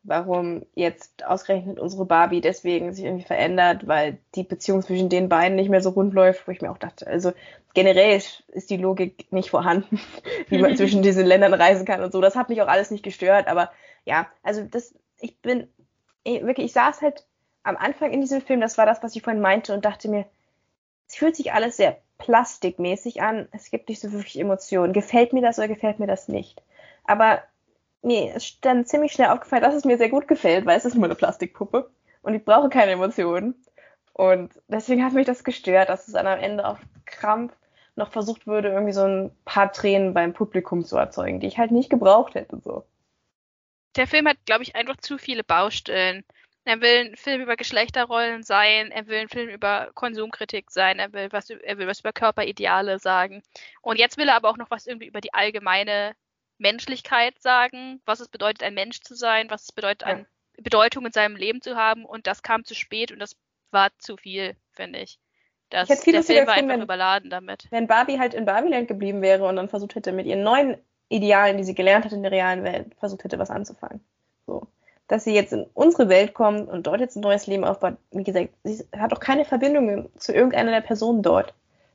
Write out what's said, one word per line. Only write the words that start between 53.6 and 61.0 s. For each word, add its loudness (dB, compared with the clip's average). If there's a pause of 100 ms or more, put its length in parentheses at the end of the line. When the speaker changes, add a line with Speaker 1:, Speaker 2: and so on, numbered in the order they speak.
Speaker 2:
Und -6
jetzt 0
will 2
er 6
aber 2
auch -2
noch -14
was -10
irgendwie -14
über -14
die -12
allgemeine -2 (420)
Menschlichkeit -2
sagen, -2
was -4
es -18
bedeutet, -6
ein -6
Mensch -8
zu -20
sein, -2
was -10
es -20
bedeutet, -6
Speaker 1:
Ja. -6
Speaker 2:
an -8 (320)
Bedeutung 0